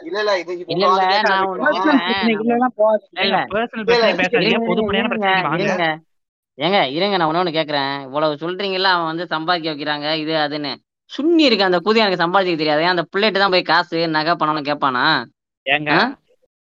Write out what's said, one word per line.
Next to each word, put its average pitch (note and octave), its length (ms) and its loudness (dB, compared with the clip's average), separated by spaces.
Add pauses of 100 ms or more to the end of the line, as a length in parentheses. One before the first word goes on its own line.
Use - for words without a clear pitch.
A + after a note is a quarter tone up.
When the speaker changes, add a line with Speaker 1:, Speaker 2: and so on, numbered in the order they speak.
Speaker 1:
இல்ல, E3+ 180 -6
இல்ல, G#3 200 0
இது E3+ 140 -8
இப்ப F3 180 -10
Speaker 2:
இல்ல, F3 140 0
இல்ல, F#3+ 40 4
Speaker 1:
வந்து F#3 180 4
கேட்டா G#3 220 2
Speaker 2:
நான் F#3+ 140 2
Speaker 1:
இருக்கு. F#3+ 80 -2
Speaker 2:
ஒண்ணு F#3 120 -4
Speaker 3:
பர்சனல் D4 200 0
Speaker 2:
சொல்றேன். D4 180 4
Speaker 3:
பிரச்சனைக்குள்ள G#3 520 0
எல்லாம் B3 220 0
போகாதீங்க. G#3+ 380 0
Speaker 4:
ஏங்க, F#3 120 -2
Speaker 1:
இல்ல. G3 220 2
Speaker 4:
பர்சனல் A3+ 360 -4
Speaker 1:
இல்ல, A3+ 120 4
இல்ல. G#3+ 220 4
Speaker 4:
பிரச்சனை F3+ 240 0
பேசாதீங்க. - 20 0
Speaker 2:
இருங்க, A3+ 240 0
Speaker 4:
பொதுப்படையான G#3 400 0
Speaker 2:
இருங்க, G#3+ 200 -2
Speaker 4:
பிரச்சனைக்கு F#3 220 2
வாங்க. D#3+ 140 -2
Speaker 2:
இருங்க. E3+ 240 -2 (720)
ஏங்க, F3 220 2 (120)
இருங்க, F#3+ 260 0
நான் E3 120 2
ஒண்ணே E3 120 0
ஒண்ணு E3+ 140 -2
கேக்குறேன். D3 460 -2
இவ்வளவு D3 340 -2
சொல்றீங்கல்ல, F#3 540 -4
அவன் F3 160 2
வந்து E3 220 -6
சம்பாதிக்க D#3+ 420 -2
வைக்கிறாங்க, D3 460 -6
இது D#3 220 -4
அதுன்னு. D3 360 -4 (380)
சுண்ணி D#4+ 320 2
இருக்கு A3 220 4
அந்த F3+ 140 2
கூதி, G#3 180 2
எனக்கு F#3+ 260 2
சம்பாதிக்க F3 340 2
தெரியாது. D3+ 280 0
அந்த F3 180 0
பிள்ளைகிட்ட G3 360 0
தான் G3 140 2
போய் F3+ 100 2
காசு, E3+ 440 0
நகை, D#3 260 0
பணம்னு D#3 320 -2
கேட்பானா? C#3 400 0 (600)
Speaker 4:
ஏங்க, D3 260 -2
Speaker 2:
ஆ? D#3+ 80 4 (680)